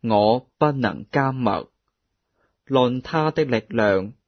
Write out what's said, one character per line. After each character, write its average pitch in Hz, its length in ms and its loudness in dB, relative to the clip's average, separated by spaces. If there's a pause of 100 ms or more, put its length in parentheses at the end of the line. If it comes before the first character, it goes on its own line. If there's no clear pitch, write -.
我 110 560 2
不 151 160 2
能 113 320 -4
緘 135 280 -2
默。 110 380 -2 (960)
論 127 360 0
他 156 280 -2
的 156 140 -2
力 117 240 -2
量 104 460 0 (140)